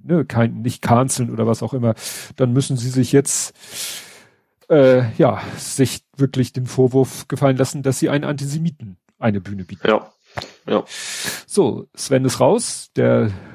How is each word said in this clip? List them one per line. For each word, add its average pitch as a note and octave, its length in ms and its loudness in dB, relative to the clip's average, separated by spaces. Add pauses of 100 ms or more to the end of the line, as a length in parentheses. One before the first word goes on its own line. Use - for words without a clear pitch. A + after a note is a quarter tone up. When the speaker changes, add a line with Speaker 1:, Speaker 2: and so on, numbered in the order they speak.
Speaker 1:
ne, D3 200 0
kein, A#2 380 0
nicht A#2+ 200 -6
canceln B2 480 2
oder A2+ 180 -2
was A2+ 160 -2
auch A#2 100 -6
immer, A#2+ 220 0 (400)
dann A#2+ 160 2
müssen C3+ 240 0
sie A#2+ 140 -4
sich B2+ 200 0
jetzt, - 460 0 (1120)
äh, C3 460 6
ja, A#2+ 260 2 (140)
sich - 480 -2 (120)
wirklich C3+ 360 0
den B2+ 140 -6
Vorwurf C3 600 2
gefallen C3+ 300 2
lassen, C3+ 260 -2
dass C3 160 -2
sie C#3+ 120 0
einen C#3+ 140 -2
Antisemiten C#3 720 -6 (200)
eine G#2+ 220 0
Bühne F#2+ 240 -10
bieten. - 240 -8
Speaker 2:
Ja. - 240 0 (520)
Ja. G#3 200 -2 (640)
Speaker 1:
So, C#3 480 0
Sven C3 280 0
ist B2+ 140 0
raus. F3+ 560 0
Der A#2+ 380 2 (220)